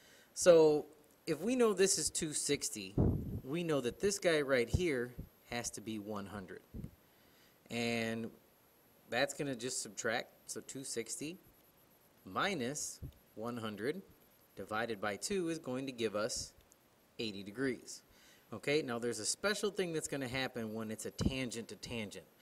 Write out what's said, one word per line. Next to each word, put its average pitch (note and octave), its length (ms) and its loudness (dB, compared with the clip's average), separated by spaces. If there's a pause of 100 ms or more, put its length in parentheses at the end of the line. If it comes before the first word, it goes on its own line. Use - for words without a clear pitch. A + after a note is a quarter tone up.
(340)
So D#3 520 10 (400)
if D3 140 -2
we A#3 160 0
know A#3 160 6
this F#3 260 6
is D#3 120 0
two D#3 220 -2
sixty, A2 640 -2 (480)
we D3 220 -4
know D3+ 160 2
that A#2+ 200 -2
this G3 180 2
guy E3 240 4
right B2+ 260 4
here B2+ 460 0 (360)
has A#2+ 200 -4
to - 100 -12
be A2 200 -6
one G2+ 260 -6
hundred. F#2 360 -10 (1080)
And A#2 600 -2 (800)
that's C3+ 240 0
gonna C#3+ 200 -4
just A#2+ 280 -6
subtract, A2+ 460 -4 (180)
so - 140 -8
two - 220 -12
sixty C#3 560 -8 (840)
minus C#3 760 -4 (380)
one A#2 200 -6
hundred A2+ 460 -4 (540)
divided G#2+ 440 -4
by G#2 160 -2
two F#3 320 -2
is E3 120 -2
going C3 260 -4
to C3+ 60 -6
give A2+ 240 -2
us - 360 -2 (680)
eighty G2+ 240 -6
degrees. A#2 580 -4 (500)
Okay, C#3+ 300 0
now B2 160 -4
there's A2+ 220 -2
a G#2 60 -4
special G#3 440 0
thing F3+ 220 -4
that's D#3 160 -4
gonna C#3 200 -4
happen A#2+ 460 -4
when A2 160 -4
it's A2 160 -6
a G#2 60 -6
tangent B2 560 -2
to G#2 80 -14
tangent. G#2 480 -8 (160)